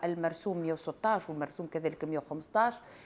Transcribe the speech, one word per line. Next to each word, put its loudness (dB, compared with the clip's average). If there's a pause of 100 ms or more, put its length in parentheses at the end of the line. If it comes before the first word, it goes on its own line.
المرسوم 0
مية 2
وستاش 0
والمرسوم -4
كذلك -2
مية 0
وخمستاش، 2 (320)